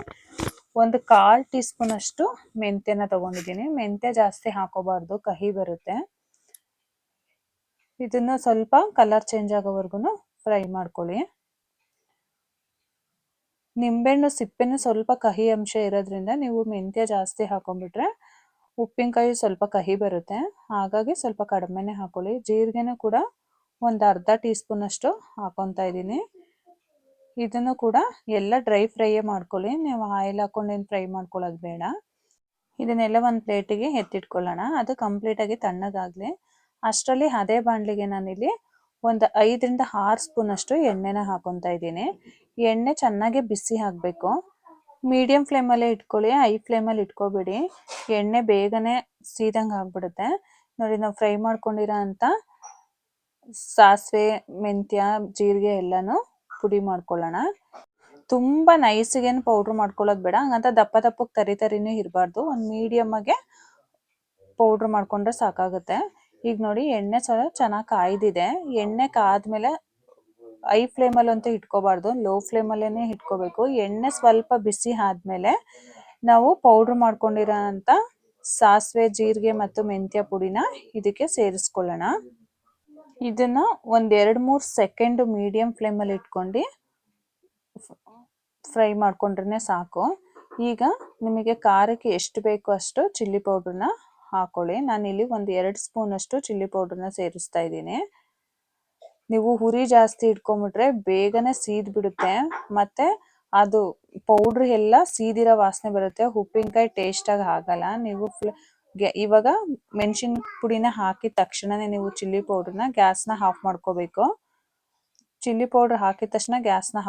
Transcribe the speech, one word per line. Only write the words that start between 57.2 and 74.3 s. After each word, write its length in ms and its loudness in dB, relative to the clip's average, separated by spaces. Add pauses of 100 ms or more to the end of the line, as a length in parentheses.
ತುಂಬಾ 400 6 (100)
ನೈಸಿಗೇನು 640 2
ಪೌಡ್ರ್ 320 2
ಮಾಡ್ಕೊಳ್ಳೋದು 460 0
ಬೇಡ, 160 2
ಹಂಗಂತ 380 0
ದಪ್ಪ 160 2 (100)
ದಪ್ಪಕ್ಕೆ 320 -2
ತರಿ 240 0
ತರಿನೂ 300 -2 (100)
ಇರಬಾರ್ದು, 380 -2 (120)
ಒಂದು 140 -4 (100)
ಮೀಡಿಯಮ್ 420 0
ಆಗಿ 180 0 (1200)
ಪೌಡ್ರ್ 360 2
ಮಾಡ್ಕೊಂಡ್ರೆ 480 -2
ಸಾಕಾಗುತ್ತೆ. 560 -2 (440)
ಈಗ 140 -2 (120)
ನೋಡಿ 140 -2 (140)
ಎಣ್ಣೆ 300 -2
ಸ್ವಲ್ಪ 240 0 (100)
ಚೆನ್ನಾಗಿ 340 -2
ಕಾಯ್ದಿದೆ. 540 2 (340)
ಎಣ್ಣೆ 240 0 (120)
ಕಾದ್ಮೇಲೆ 520 2 (1000)
ಹೈ 100 4 (140)
ಫ್ಲೇಮಲ್ಲಿ 400 4
ಅಂತೂ 240 -2
ಇಟ್ಕೋಬಾರ್ದು, 520 0 (140)
ಲೋ 80 0 (160)
ಫ್ಲೇಮಲ್ಲೇನೆ 560 -2 (100)
ಇಟ್ಕೋಬೇಕು. 480 -4 (220)
ಎಣ್ಣೆ 340 -2
ಸ್ವಲ್ಪ 320 6 (160)